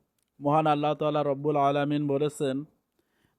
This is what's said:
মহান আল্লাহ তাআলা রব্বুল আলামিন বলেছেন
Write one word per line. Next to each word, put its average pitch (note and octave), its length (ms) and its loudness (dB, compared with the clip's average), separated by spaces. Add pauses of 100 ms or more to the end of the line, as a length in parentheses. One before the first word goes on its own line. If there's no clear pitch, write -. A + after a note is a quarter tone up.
(400)
মহান D3 260 2
আল্লাহ D3 280 2
তাআলা D3+ 280 0
রব্বুল C#3+ 340 -2
আলামিন C#3+ 520 0
বলেছেন C#3+ 560 -2 (760)